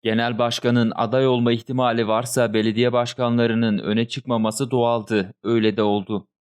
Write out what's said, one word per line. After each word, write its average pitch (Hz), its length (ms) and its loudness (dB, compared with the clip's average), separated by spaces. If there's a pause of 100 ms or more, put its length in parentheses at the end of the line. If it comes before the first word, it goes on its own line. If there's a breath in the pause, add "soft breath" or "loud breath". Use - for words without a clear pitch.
Genel 113 360 -2
başkanın 120 560 0
aday 127 320 0
olma 120 260 2
ihtimali 117 560 -2
varsa 117 460 0
belediye 113 380 2
başkanlarının 117 840 0
öne 110 300 -2
çıkmaması 117 600 -2
doğaldı. 117 720 0
Öyle 110 340 2
de 110 60 0
oldu. 104 440 -2 (180)